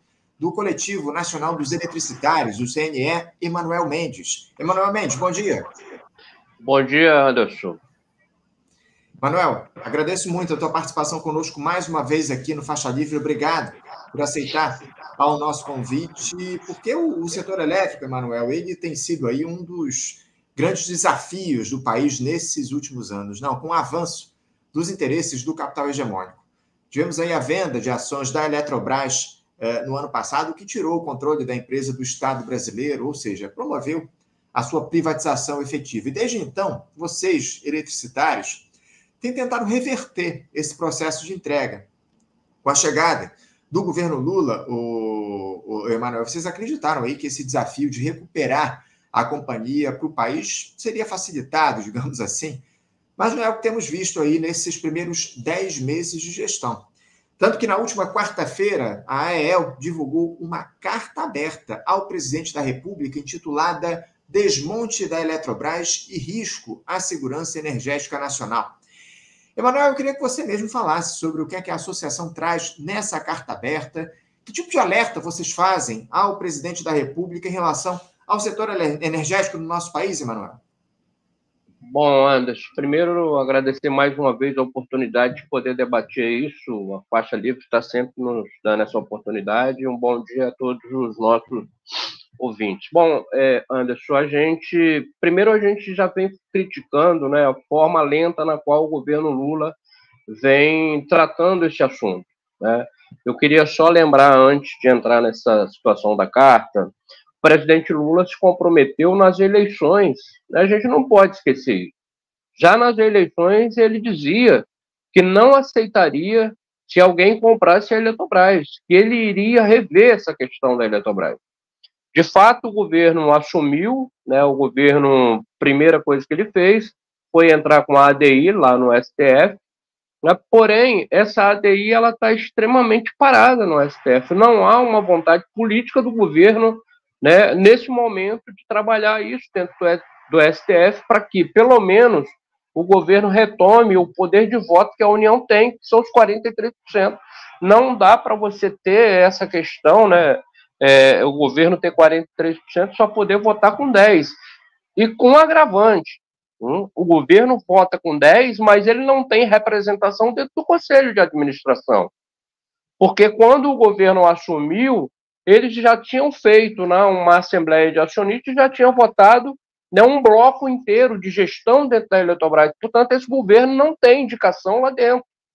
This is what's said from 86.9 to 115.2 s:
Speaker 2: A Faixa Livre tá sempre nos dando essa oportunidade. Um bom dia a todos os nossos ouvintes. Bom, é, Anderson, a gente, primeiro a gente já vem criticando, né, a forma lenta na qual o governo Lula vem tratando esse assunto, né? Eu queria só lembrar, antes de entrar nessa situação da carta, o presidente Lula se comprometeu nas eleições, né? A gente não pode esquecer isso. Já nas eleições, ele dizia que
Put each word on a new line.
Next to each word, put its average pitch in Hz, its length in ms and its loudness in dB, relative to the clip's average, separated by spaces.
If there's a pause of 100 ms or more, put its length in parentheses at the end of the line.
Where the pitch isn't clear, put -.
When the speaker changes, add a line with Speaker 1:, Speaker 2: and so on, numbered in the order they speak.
Speaker 2:
A 95 160 -16
Faixa 113 260 -4
Livre 127 320 -8
tá 147 140 -2
sempre 123 340 -8
nos 120 320 -8 (140)
dando 107 220 -2
essa - 120 -8
oportunidade. 107 880 -6
Um 123 100 -6
bom 120 260 -4
dia 123 260 -6
a 123 40 -8
todos 123 320 -10
os 120 340 -8
nossos 113 480 -2 (720)
ouvintes. 107 520 -8
Bom, 165 320 2 (120)
é, 131 360 0
Anderson, 127 440 -6
a 143 120 0
gente, 160 800 -2 (140)
primeiro 190 320 2
a 214 60 2
gente 202 360 -4
já 190 120 0
vem 190 240 -6 (200)
criticando, 156 800 -2
né, 143 180 2
a 135 80 0 (140)
forma 156 320 2
lenta 156 460 -2
na 156 100 -2
qual 151 280 0
o 156 40 -4
governo 151 420 -4
Lula 151 440 -6 (640)
vem 151 640 2
tratando 170 600 0
esse 156 160 -4
assunto, 95 420 -4 (340)
né? 117 280 -4 (400)
Eu 123 100 -4
queria 151 300 4
só 160 240 2
lembrar, 151 480 6
antes 143 320 4 (100)
de 127 80 2
entrar 120 320 2
nessa 110 480 0
situação 104 480 -2
da 95 100 0
carta, 117 600 4
o - 560 -16
presidente 156 500 2
Lula 160 340 0
se - 120 -18
comprometeu 170 760 2
nas 185 240 4
eleições, 196 800 2 (320)
né? 165 140 0
A 196 40 4
gente 214 220 0
não 262 180 2
pode 196 300 6
esquecer 131 380 -2
isso. 90 220 -8 (640)
Já 175 160 6
nas 233 220 2
eleições, 214 800 2
ele 220 240 2
dizia 180 640 2 (480)
que 185 80 6